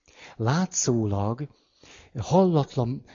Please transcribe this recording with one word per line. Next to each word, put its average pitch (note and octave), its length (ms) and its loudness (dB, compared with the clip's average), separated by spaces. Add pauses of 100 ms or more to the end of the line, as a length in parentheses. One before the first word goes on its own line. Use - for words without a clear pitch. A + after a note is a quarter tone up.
(360)
Látszólag A#2 1120 0 (680)
hallatlan, C#3+ 840 2 (120)